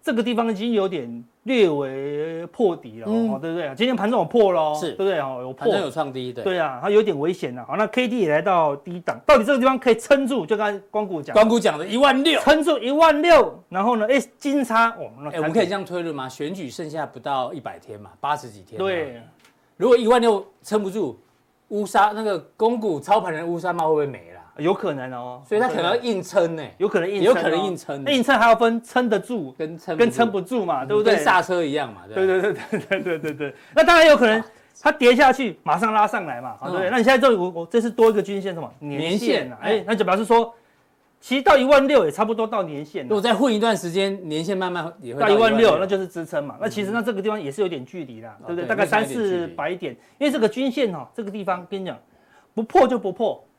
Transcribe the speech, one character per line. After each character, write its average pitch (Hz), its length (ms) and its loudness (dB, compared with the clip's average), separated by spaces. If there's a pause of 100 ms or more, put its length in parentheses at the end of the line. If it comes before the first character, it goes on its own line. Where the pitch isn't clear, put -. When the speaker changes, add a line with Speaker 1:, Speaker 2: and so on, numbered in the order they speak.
Speaker 1:
这 311 100 -4
个 233 100 0
地 233 120 -2
方 226 160 0
已 220 40 -2
经 226 180 -4
有 196 140 0
点 120 380 -8 (180)
略 220 260 2
微 147 760 -6
破 175 300 0
底 113 240 -18
了 113 60 -12
哦， 208 60 -6
Speaker 2:
嗯。 226 280 -2
Speaker 1:
对 165 120 -6
不 170 60 -6
对？ 147 180 -6
今 220 100 0
天 254 100 0
盘 196 120 -2
中 233 120 0
有 170 40 0
破 202 280 2
咯， 156 220 0
Speaker 2:
是。 156 180 -6
Speaker 1:
对 - 60 -12
不 190 60 -2
对？ 190 140 0
哦， 135 220 -6
有 127 120 -10
破。 - 120 -12
Speaker 2:
盘 226 60 2
中 196 100 0
有 151 100 -6
创 143 220 -6
低， 123 200 -8
对。 117 120 -10
Speaker 1:
对 185 140 -2
啊， 143 220 -2
它 180 100 -2
有 208 120 6
点 180 160 -2
危 160 140 -2
险 160 220 -6
了。 120 100 -12
好， 139 120 -8
那 214 120 0
K 247 180 -2
D 240 140 -4
也 170 100 0
来 151 100 2
到 170 360 0
低 175 240 -14
档， - 260 -6
到 294 120 8
底 220 60 2
这 285 80 0
个 269 60 2
地 240 60 0
方 262 120 2
可 247 140 0
以 226 60 4
撑 269 300 2
住？ 226 200 -2
就 214 100 0
刚 208 160 -2
才 202 60 -8 (120)
光 220 160 -4
谷 180 140 -6
讲 135 140 -10
的。 208 60 6
Speaker 2:
光 220 80 6
谷 233 100 2
讲 175 180 0
的 156 80 -8
一 202 120 -6
万 269 260 4
六。 302 180 2
Speaker 1:
撑 302 220 4
住 294 160 2
一 233 140 -4
万 302 280 4
六， 302 480 4
然 185 140 -4
后 233 140 2
呢， 214 120 0
哎， 269 120 4 (180)
金 285 240 0
叉， 226 280 2
哦， 175 200 -14 (100)
那 147 100 -10
Speaker 2:
哎， 165 80 -8
我 156 40 -2
们 160 100 -2
可 220 80 2
以 185 60 2
这 180 60 -4
样 196 120 -4
推 175 160 -6
论 165 140 -6
吗？ 131 140 -8
选 151 260 -8
举 165 160 -12
剩 160 180 -12
下 151 160 -8
不 127 140 -16
到 131 340 -4
一 170 60 -12
百 92 200 -14
天 104 220 -18
嘛， 101 100 -20 (100)
八 147 160 -2
十 131 120 -14
几 104 140 -20
天 175 180 -14
嘛。 190 60 -2
Speaker 1:
对。 147 340 -6 (560)
Speaker 2:
如 202 120 0
果 254 80 8
一 240 100 0
万 240 140 6
六 208 260 2 (160)
撑 214 180 -2
不 196 80 -6
住， 180 300 -4 (500)
乌 208 160 -4
纱， 208 300 2
那 220 80 -8
个 202 160 -2 (180)
公 233 220 0
股 185 220 -4
操 202 200 2
盘 185 120 -6
人 160 140 -6
乌 170 120 -4
纱 175 140 -4
帽 170 160 -2
会 - 20 2
不 156 60 4
会 147 100 0
没 90 260 -14
啦？ 90 100 -20 (160)
Speaker 1:
有 160 140 0
可 190 220 -2
能 131 180 -8
哦。 123 340 -12
Speaker 2:
所 208 120 -2
以 - 20 2
他 254 80 0
可 - 60 -4
能 170 100 -2
要 196 120 0
硬 233 260 -2
撑 170 340 0
欸。 131 220 -12
Speaker 1:
有 202 100 -2
可 208 100 0
能 175 120 -2
硬 202 120 -2
撑 - 20 2
哦。 202 40 6
Speaker 2:
有 233 140 4
可 - 80 0
能 170 160 0
硬 180 100 -4
撑。 139 280 -10
Speaker 1:
那 277 60 -2
硬 262 120 2
撑 254 160 2
还 233 100 6
要 226 80 8
分 233 260 0
撑 247 240 0
得 208 120 2
住 190 400 -6
Speaker 2:
跟 160 200 -8
撑 170 160 -8
不 160 40 -6
住。 - 0 -
Speaker 1:
跟 233 120 4
撑 226 220 0
不 196 80 -2
住 214 240 -4
嘛， 147 200 -2
对 202 120 -2
不 214 60 2
对？ 214 140 4
Speaker 2:
跟 - 80 -2
刹 185 180 4
车 180 200 0
一 143 100 -2
样 139 200 -4
嘛， 92 160 -20
对。 190 180 0
Speaker 1:
对， 185 140 2
对， 196 120 0
对， - 0 - (180)
对， 202 100 -4
对， 190 220 -4
对， 165 160 -4
对， 151 160 -6
对。 139 200 -8 (200)
那 311 100 6
当 349 140 8
然 320 80 8
有 294 100 10
可 233 100 4
能 220 160 2 (380)
他 294 100 2
跌 254 240 4
下 269 160 6
去， 247 320 -2
马 156 140 0
上 220 160 -2
拉 214 140 4
上 208 180 -4
来 123 160 -8
嘛， 120 220 -12
Speaker 2:
嗯。 180 80 -8
Speaker 1:
对 - 20 -6
不 185 60 -4
对？ 185 120 0
那 247 60 0
你 233 80 2
现 254 80 6
在 262 60 6
这， 233 180 4
我， 180 140 -2
我 170 160 -8
这 233 160 0
次 233 80 -2
多 226 180 4
一 220 60 4
个 202 80 0
均 202 180 -6
线， 185 140 -8
什 165 60 -10
么？ 120 180 -12
年 147 400 -4
线 180 340 -2
啊。 113 60 -18
Speaker 2:
年 - 0 -
线， - 20 -
哎。 190 120 -2
Speaker 1:
哎， 202 140 -2
那 220 80 -2
就 208 120 -2
表 185 100 2
示 220 80 -2
说， 233 300 2 (640)
其 - 160 -4
实 269 60 -2
到 294 160 6
一 254 60 4
万 277 220 6
六 254 200 4
也 147 40 0
差 202 140 -2
不 220 100 -2
多 220 120 -2
到 214 160 -4
年 151 200 -8
线 151 200 -10
了。 127 80 -10
Speaker 2:
如 214 40 2
果 208 60 0
再 226 140 2
混 233 180 2
一 214 60 0
段 220 180 2
时 170 140 -6
间， 196 360 -2
年 156 160 -4
线 190 140 -4
慢 185 160 -4
慢 170 180 -6 (120)
也 120 120 -12
会 139 60 -6
到 214 80 2
Speaker 1:
到 202 60 4
一 - 20 4
万 220 180 4
六， 226 140 6
Speaker 2:
一 - 20 6
万 - 40 4
六。 156 60 0
Speaker 1:
那 190 60 -2
就 190 120 -2
是 190 80 -4
支 170 180 -10
撑 156 180 -4
嘛。 139 160 -12
那 220 80 -6
其 208 160 -6
实 196 80 -4
那 226 120 -4
这 233 100 -4
个 190 80 -6
地 190 80 -4
方 214 100 -4
也 151 140 -8
是 - 80 -8
有 190 80 0
点 143 160 -8
距 170 200 -14
离 113 180 -18
啦， 113 180 -18
Speaker 2:
嗯。 - 60 -20
Speaker 1:
对 175 100 -8
不 175 60 -6
对？ - 20 -6
Speaker 2:
哦， - 20 -10
对， - 20 -12
Speaker 1:
大 220 60 0
概 202 120 0
三 214 180 0
四 180 440 -4
百 165 260 -6
点。 - 20 -10
Speaker 2:
那 - 0 -
是 - 0 -
有 - 0 -
点 - 20 -16
距 170 120 -10
离。 - 340 -10
Speaker 1:
因 - 20 2
为 277 60 2
这 294 60 -4
个 220 100 2
均 254 240 -2
线 240 220 -2
哦， 135 200 -10
这 233 80 -10
个 202 80 -10
地 202 140 -10
方 180 240 -4
跟 196 100 -8
你 190 60 -8
讲， 151 100 -8 (600)
不 226 80 -4
破 254 260 4
就 240 100 -2
不 190 140 -6
破。 202 300 -6 (160)